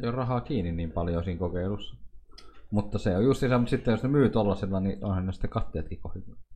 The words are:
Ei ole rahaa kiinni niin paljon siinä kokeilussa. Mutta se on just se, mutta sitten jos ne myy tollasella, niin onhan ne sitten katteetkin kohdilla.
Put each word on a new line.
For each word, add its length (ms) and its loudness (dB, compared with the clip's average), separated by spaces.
Ei 60 -2
ole 60 -2
rahaa 260 0
kiinni 300 -2
niin 200 -2
paljon 320 0
siinä 160 -4
kokeilussa. 560 -4
Mutta 280 0
se 180 2
on 60 6
just 160 4
se, 180 4
mutta 120 2
sitten 220 2
jos 120 2
ne 60 0
myy 200 6
tollasella, 500 0
niin 260 -2
onhan 200 0
ne 60 0
sitten 180 -2
katteetkin 520 -2
kohdilla. 340 -8